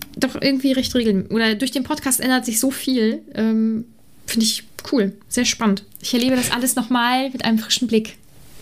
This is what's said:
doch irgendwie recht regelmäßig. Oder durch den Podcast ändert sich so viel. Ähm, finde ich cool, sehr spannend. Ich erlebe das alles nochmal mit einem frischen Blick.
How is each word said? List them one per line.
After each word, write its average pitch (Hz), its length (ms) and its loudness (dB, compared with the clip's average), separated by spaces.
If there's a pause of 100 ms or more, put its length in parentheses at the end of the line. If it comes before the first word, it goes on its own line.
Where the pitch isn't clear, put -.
(180)
doch - 240 -2
irgendwie 269 300 2
recht 254 240 0
regelmäßig. 202 360 2
Oder 220 240 2
durch 254 160 -2
den 269 120 -2
Podcast 285 380 -2
ändert 254 240 2
sich 226 140 -2
so 269 120 0
viel. 240 500 0 (140)
Ähm, 220 500 0 (400)
finde 226 200 0
ich - 180 -2 (280)
cool, 202 220 2 (140)
sehr 247 180 0
spannend. 208 380 0 (180)
Ich - 140 -4
erlebe 254 220 4
das 247 140 0
alles 247 240 0
nochmal 247 540 0
mit 262 160 -10
einem 226 140 4
frischen - 300 -2
Blick. 220 280 0 (440)